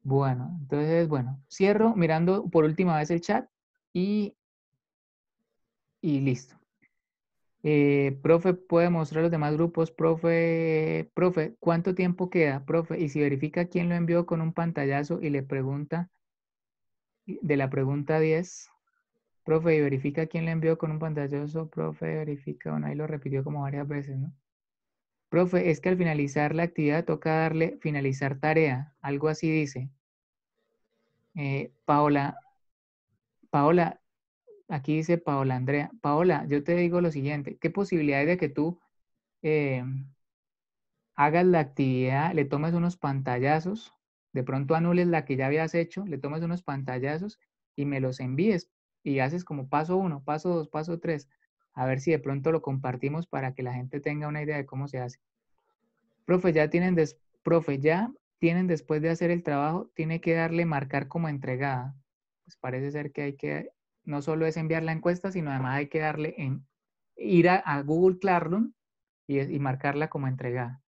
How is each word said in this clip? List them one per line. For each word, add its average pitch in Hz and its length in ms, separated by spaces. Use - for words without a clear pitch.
Bueno, 139 600
entonces, 151 480
bueno, 131 420
cierro 214 440
mirando 170 540
por 165 160
última 160 320
vez 151 140
el 170 100
chat 208 300
y, 202 440
y 147 200
listo. 135 360
Eh, 143 580
profe, 170 320
¿puede 170 340
mostrar 160 340
los 170 100
demás 151 220
grupos? 165 360
Profe, 165 1200
profe, 180 440
¿cuánto 170 380
tiempo 180 340
queda? 143 340
Profe, 165 340
y 160 100
si 147 120
verifica 147 460
quién 175 220
lo 175 80
envió 170 280
con 170 160
un 160 140
pantallazo 147 680
y 160 100
le 139 120
pregunta, 143 680
de 151 300
la 135 120
pregunta 139 520
diez, 160 500
profe, 160 320
y 151 40
verifica 143 460
quién 165 200
le 165 60
envió 160 260
con 160 140
un 156 80
pantallazo, 151 680
profe, 160 460
verifica, 151 560
bueno, 151 160
ahí 147 80
lo 151 140
repitió 139 340
como 147 200
varias 143 240
veces, 143 300
¿no? 139 160
Profe, 180 420
es 151 100
que 180 100
al 185 80
finalizar 147 560
la 165 80
actividad 160 420
toca 160 360
darle 160 420
finalizar 139 560
tarea, 151 640
algo 143 260
así 156 220
dice. 139 400
Eh, 143 360
Paola, 147 540
Paola, 160 500
aquí 151 280
dice 165 220
Paola 139 360
Andrea. 139 360
Paola, 151 460
yo 147 180
te 170 100
digo 175 280
lo 170 100
siguiente, 143 460
¿qué 160 100
posibilidad 160 520
hay 147 60
de 180 120
que 170 100
tú, 151 320
eh, 143 420
hagas 151 300
la 180 160
actividad, 135 720
le 143 140
tomes 151 260
unos 175 240
pantallazos, 139 960
de 131 100
pronto 135 320
anules 175 340
la 165 180
que 139 100
ya 135 100
habías 156 280
hecho, 170 320
le 156 100
tomes 143 260
unos 175 200
pantallazos 139 760
y 143 80
me 139 160
los 131 180
envíes 165 520
y 135 140
haces 151 260
como 139 240
paso 160 300
uno, 151 260
paso 151 240
dos, 165 200
paso 165 300
tres, 165 300
a 131 120
ver 131 140
si 165 100
de 156 80
pronto 139 320
lo 160 100
compartimos 139 680
para 135 260
que 127 80
la 127 120
gente 131 260
tenga 151 260
una 151 160
idea 151 140
de 139 100
cómo 139 220
se 135 100
hace? 123 220
Profe, 180 280
ya 151 160
tienen 180 280
des-, 156 240
profe, 160 340
ya 170 340
tienen 170 260
después 156 340
de 160 100
hacer 170 200
el 175 140
trabajo, 156 500
tiene 160 260
que 165 140
darle 165 300
marcar 139 440
como 170 200
entregada. 135 680
Pues - 120
parece 131 340
ser 143 220
que 147 100
hay 139 140
que, 147 340
no 143 180
solo 160 240
es 160 100
enviar 160 260
la 160 100
encuesta, 175 380
sino 165 200
además 131 260
hay 143 120
que 156 120
darle 156 380
en, 135 280
ir 175 320
a, 180 80
a 143 260
Google 180 360
Classroom 185 560
y, 139 120
y 147 180
marcarla 143 500
como 143 180
entregada. 127 600